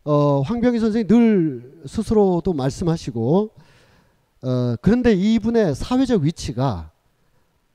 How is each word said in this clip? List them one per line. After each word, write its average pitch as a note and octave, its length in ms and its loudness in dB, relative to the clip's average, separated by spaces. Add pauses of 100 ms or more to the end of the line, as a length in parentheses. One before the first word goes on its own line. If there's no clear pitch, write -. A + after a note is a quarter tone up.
어, D3 380 2
황병기 A#3 380 0
선생이 A3 260 0
늘 E3 800 2
스스로도 G3 680 0
말씀하시고, D3+ 960 -2 (920)
어, B2 380 -2
그런데 A#3+ 320 2
이분의 G#3+ 640 0
사회적 B3+ 460 -2
위치가 A#2+ 680 -4 (840)